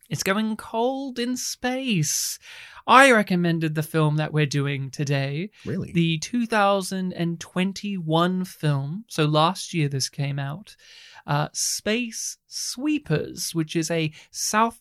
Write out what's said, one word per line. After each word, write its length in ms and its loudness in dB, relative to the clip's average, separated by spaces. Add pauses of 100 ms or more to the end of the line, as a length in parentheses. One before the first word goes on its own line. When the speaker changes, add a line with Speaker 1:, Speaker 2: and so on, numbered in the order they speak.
Speaker 1:
It's 140 -4
going 340 0
cold 600 -4
in 180 -2
space. 1040 -2 (480)
I 240 10
recommended 640 2
the 80 0
film 340 2
that 160 -2
we're 140 2
doing 420 -2
today. 600 -2 (120)
Speaker 2:
Really? 280 -6
Speaker 1:
The 260 2
two 300 -2
thousand 680 0
and 260 -2
twenty-one 1080 0
film. 600 -2
So 180 0
last 500 2
year 120 2
this 220 -4
came 300 -4
out. 360 -10 (520)
Uh, 260 0
Space 840 -4 (100)
Sweepers, 1080 -4
which 220 -4
is 160 -2
a 200 -2 (200)
South 500 0